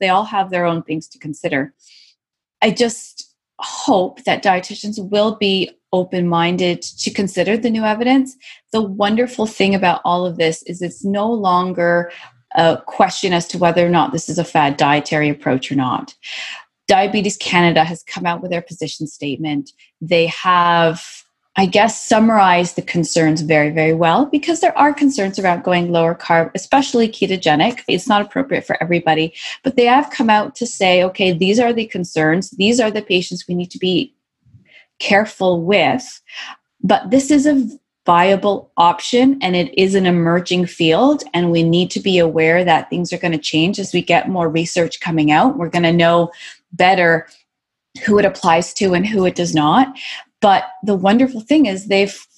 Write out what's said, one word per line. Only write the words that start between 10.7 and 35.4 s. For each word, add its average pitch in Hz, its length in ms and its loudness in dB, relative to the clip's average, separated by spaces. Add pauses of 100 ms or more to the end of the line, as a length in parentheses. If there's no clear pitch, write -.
it's 175 240 -10
no 202 260 -2
longer 175 800 0 (460)
a 165 300 4
question 190 460 0
as 175 160 -2
to 185 100 -8
whether 175 280 2
or 175 40 2
not 170 200 2
this - 180 -6
is 156 100 -4
a 170 60 -2
fad 147 340 0
dietary 147 500 0
approach 139 420 -2
or - 40 -4
not. 127 400 -4 (760)
Diabetes 202 480 0
Canada 170 480 4
has 165 180 -10
come - 240 -10
out 170 140 -4
with 180 100 -10
their 170 120 -6
position 160 440 -10
statement. 143 640 -8 (300)
They 165 280 2
have, 170 760 2 (520)
I 190 100 2
guess, 202 360 2
summarized 202 760 4
the 175 60 -6
concerns 160 600 0
very, 151 260 2
very 160 240 0
well, 170 320 2
because 311 360 -2
there 359 180 0
are 294 160 4
concerns 220 440 -2
about 180 240 0
going 175 300 0
lower 170 220 2
carb, 165 400 0
especially 247 520 0
ketogenic. 190 800 0
It's - 220 -4
not 208 140 2
appropriate 185 420 -4
for - 180 -2
everybody, 165 520 0 (280)
but 262 140 -4
they 240 80 2
have 269 240 4
come 226 220 -2
out 214 260 0
to 233 100 -8
say, 180 380 2
"Okay, 185 280 0
these 190 280 2
are 233 140 2
the 226 120 -2
concerns. 175 680 -2
These 220 280 0
are 220 100 2
the 208 120 -6
patients 180 440 -4
we 180 80 -6
need 175 180 -6
to - 60 -16
be 185 360 -2 (840)
careful 190 640 0